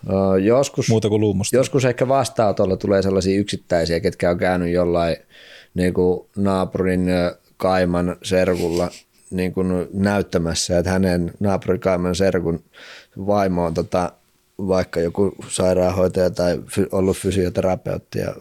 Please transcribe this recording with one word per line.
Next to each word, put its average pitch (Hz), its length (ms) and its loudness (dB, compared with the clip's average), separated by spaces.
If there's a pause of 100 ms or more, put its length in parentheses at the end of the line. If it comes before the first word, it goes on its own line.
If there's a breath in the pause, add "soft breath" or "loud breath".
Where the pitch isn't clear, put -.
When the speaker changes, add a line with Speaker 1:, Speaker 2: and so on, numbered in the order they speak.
Speaker 1:
Ö, 95 300 2
joskus, 120 500 2
Speaker 2:
Muuta 110 200 2
kuin 107 120 2
luumusta. 101 340 0
Speaker 1:
joskus 131 300 2
ehkä 123 220 0
vastaanotolla 107 680 0
tulee 98 240 2
sellaisia 95 380 2
yksittäisiä, 85 600 -2
ketkä 90 300 0
on 90 80 0
käynyt 90 360 0
jollain 85 420 2 (580 loud breath)
niinku 90 640 0
naapurin, 92 760 0
ö, 87 280 0 (200)
kaiman 90 680 0
serkulla 87 680 0 (380)
niinku 92 320 -4 (320)
näyttämässä, 92 840 0
että 87 120 0
hänen 90 480 0
naapurin 95 400 -2
kaiman 90 360 0
serkun 87 480 0 (540 loud breath)
vaimo 95 480 0
on 82 80 -2
tota, 87 380 -2 (460)
vaikka 92 420 -2
joku 87 360 0 (120)
sairaanhoitaja 92 840 2
tai 87 380 -2
fy-, 95 240 -2
ollut 95 260 0
fysioterapeutti 92 1040 -2
ja - 220 -6